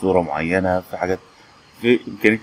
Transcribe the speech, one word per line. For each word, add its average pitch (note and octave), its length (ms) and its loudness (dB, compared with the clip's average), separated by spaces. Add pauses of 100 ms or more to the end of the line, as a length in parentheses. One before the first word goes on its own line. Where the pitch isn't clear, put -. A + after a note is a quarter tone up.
صورة F#2 200 2
معينة، F2 600 -2
في - 160 -12
حاجات، F2+ 220 -4 (640)
في A#2+ 280 2
إمكانيات G#2+ 340 0